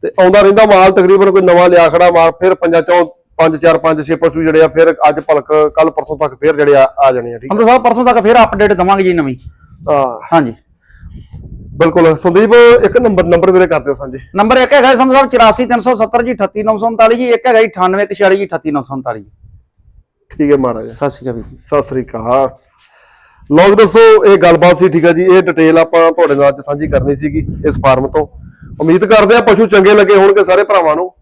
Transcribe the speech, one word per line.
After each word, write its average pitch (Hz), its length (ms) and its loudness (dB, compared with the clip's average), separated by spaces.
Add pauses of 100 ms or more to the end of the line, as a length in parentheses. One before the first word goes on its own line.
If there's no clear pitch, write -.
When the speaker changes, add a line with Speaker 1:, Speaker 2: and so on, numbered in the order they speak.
Speaker 1:
ਤੇ 165 60 -8 (120)
ਆਉਂਦਾ 190 200 4
ਰਹਿੰਦਾ 202 260 4
ਮਾਲ, 196 240 4
ਤਕਰੀਬਨ 190 400 2
ਕੋਈ 185 120 2
ਨਵਾਂ 175 260 2
ਲਿਆ 175 200 2
ਖੜਾ 175 220 2
ਮਾਲ, 165 220 2
ਫਿਰ 185 220 -2
ਪੰਜਾਂ 170 280 -2
ਚੋਂ 175 220 0 (320)
ਪੰਜ 160 200 -2
ਚਾਰ, 160 220 0
ਪੰਜ 160 280 -4
ਛੇ 156 100 -4
ਪਸ਼ੂ 160 260 -4
ਜਿਹੜੇ 160 200 0
ਆ 160 60 2
ਫਿਰ 160 220 2 (180)
ਅੱਜ 151 120 -2
ਭਲਕ 151 320 -4 (240)
ਕੱਲ 160 140 0
ਪਰਸੋਂ 151 280 -10
ਤੱਕ 143 160 -6
ਫਿਰ 147 220 -4
ਜਿਹੜੇ 143 200 2
ਆ, 135 100 4 (180)
ਆ 135 80 4
ਜਾਣੇ 120 220 -6
ਆ, 117 40 -16
ਠੀਕ 127 140 -10
ਆ। - 20 -4
Speaker 2:
ਸੰਧੂ 220 120 0
ਸਾਹਿਬ, 240 180 2
ਪਰਸੋਂ 240 200 0
ਤੱਕ 240 180 0
ਫਿਰ 233 200 4
ਅਪਡੇਟ 202 300 0
ਦੇਵਾਂਗੇ 190 320 -2
ਜੀ 185 80 -2
ਨਵੀਂ। 143 240 -4 (520)
Speaker 1:
ਹਾਂ। 143 160 0 (280)
Speaker 2:
ਹਾਂਜੀ। 139 220 -2 (1200)
Speaker 1:
ਬਿਲਕੁਲ। 165 420 0
ਸੰਦੀਪ, 190 380 0 (300)
ਇੱਕ 202 140 0
ਨੰਬਰ, 208 260 0
ਨੰਬਰ 170 260 0
ਵੀਰੇ 185 160 2
ਕਰ 156 140 -4
ਦਿਓ 139 140 -6
ਸਾਂਝੇ। 127 240 -16 (180)
Speaker 2:
ਨੰਬਰ 220 200 0
ਇੱਕ 254 160 0
ਹੈਗਾ 269 220 2
ਸੰਧੂ 254 200 0
ਸਾਹਿਬ 269 160 2
ਚੁਰਾਸੀ 226 360 2
ਤਿੰਨ 240 140 -4
ਸੌ 247 140 -2
ਸੱਤਰ 220 280 -4
ਜੀ, 247 100 -6
ਅਠੱਤੀ 208 300 -6
ਨੌ 220 160 -2
ਸੌ 214 80 -6
ਉਨਤਾਲੀ 226 300 0
ਜੀ। 247 120 -6
ਇੱਕ 233 180 -2
ਹੈਗਾ 233 140 2
ਜੀ 226 60 2
ਅਠਾਨਵੇਂ 190 380 -4
ਇੱਕ 202 80 -12
ਛਿਆਲੀ 196 240 -2
ਜੀ, 196 100 -6
ਅਠੱਤੀ 160 240 -10
ਨੌ 143 120 -6
ਸੌ 135 120 -14
ਉਨਤਾਲੀ 127 260 -10
ਜੀ। 98 100 -20 (1000)
Speaker 1:
ਠੀਕ 143 220 -2
ਹੈ 143 40 2
ਮਹਾਰਾਜ। 117 340 -6
Speaker 2:
ਸਤਿ 139 200 -8
ਸ਼੍ਰੀ 127 200 -14
ਅਕਾਲ 117 40 -10
ਵੀਰ 113 100 -14
ਜੀ। - 180 -20
Speaker 1:
ਸਤਿ 143 200 -4
ਸ਼੍ਰੀ 131 220 -8
ਅਕਾਲ। 120 440 -4 (1000)
ਲੋਕ 180 240 4
ਦੱਸੋ, 214 260 2 (240)
ਇਹ 202 140 4
ਗੱਲਬਾਤ 170 380 2
ਸੀ, 185 120 0
ਠੀਕ 160 180 -2
ਆ 170 60 2
ਜੀ, 165 120 -2
ਇਹ 185 180 4
ਡਿਟੇਲ 160 360 0
ਆਪਾਂ 165 340 2
ਤੁਹਾਡੇ 156 220 0
ਨਾਲ 139 140 2
ਅੱਜ 139 120 -4
ਸਾਂਝੀ 143 280 -8
ਕਰਨੀ 139 280 -4
ਸੀਗੀ 147 300 -8 (220)
ਇਸ 147 100 -4
ਫਾਰਮ 131 320 -2
ਤੋਂ। 156 160 -4 (540)
ਉਮੀਦ 165 240 0
ਕਰਦੇ 214 320 2
ਆ 240 40 2
ਪਸ਼ੂ 226 260 2
ਚੰਗੇ 196 280 2
ਲੱਗੇ 202 220 2
ਹੋਣਗੇ 196 280 2
ਸਾਰੇ 185 200 0
ਭਰਾਵਾਂ 180 320 0
ਨੂੰ। 180 140 -8 (120)